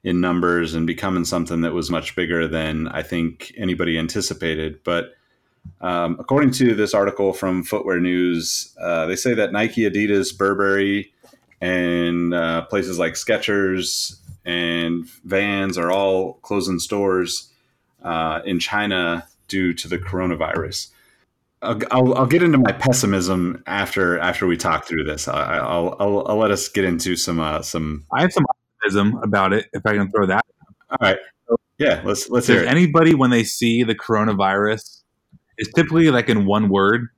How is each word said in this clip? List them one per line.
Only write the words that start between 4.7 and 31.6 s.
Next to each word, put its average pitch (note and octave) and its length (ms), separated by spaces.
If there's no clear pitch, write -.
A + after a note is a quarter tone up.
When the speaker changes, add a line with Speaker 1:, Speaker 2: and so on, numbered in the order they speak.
Speaker 1:
But, E2+ 300
um, F2 400
according C3+ 320
to B2 220
this G#2 180
article G2+ 400
from F#2 320
Footwear F#2+ 340
News, F2+ 800
uh, E2+ 280
they F#2 100
say B2 160
that G#2+ 200
Nike, G#2+ 380
Adidas, G2+ 460
Burberry, G2 760
and, F2 720
uh, E2 320
places F#2 320
like E2 160
Skechers G2 1040
and E2+ 600
Vans G2 540
are F2 120
all F#2+ 520
closing F#2 360
stores, F#2 720
uh, E2 420
in F2+ 160
China F2+ 680
due F#2 240
to E2 160
the E2+ 80
coronavirus. E2+ 920
I'll, G#2+ 180
I'll, B2+ 240
I'll C3 120
get E3 160
into D#3+ 160
my A2 140
pessimism F#2 920
after, F#2 520
after F2+ 280
we E2+ 120
talk D#2 260
through D#2+ 200
this. D2 240
I, D2 280
I'll, E2 420
I'll, G2+ 300
I'll G#2+ 80
let G#2+ 140
us - 180
get G2 160
into F2 320
some, E2 240
uh, D#2 220
some D#2 500
Speaker 2:
I C3 80
have F3+ 120
some F#3 180
optimism G2+ 720
about G2 320
it, G#2+ 180
if G2+ 140
I G#2+ 80
can G2 160
throw G2+ 160
that. F#2+ 180
Speaker 1:
All - 100
right. F#2+ 160